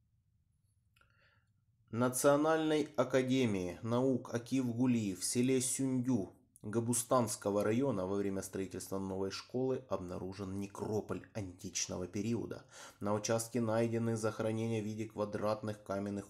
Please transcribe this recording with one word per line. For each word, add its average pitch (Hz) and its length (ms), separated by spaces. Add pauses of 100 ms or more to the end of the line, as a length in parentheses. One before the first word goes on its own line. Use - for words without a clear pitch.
(1900)
Национальной 147 1040
академии 123 840
наук 120 520
Акив-Гули 117 840
в - 100
селе 127 340
Сюндю 127 760 (300)
Габустанского 113 1000
района 110 420
во 98 120
время 98 260
строительства 95 560
новой 95 320
школы 127 580
обнаружен 92 720
некрополь 101 760
античного 92 720
периода. 107 580 (360)
На 104 160
участке 113 460
найдены 113 540
захоронения 110 640
в 101 60
виде 110 220
квадратных 104 760
каменных 101 460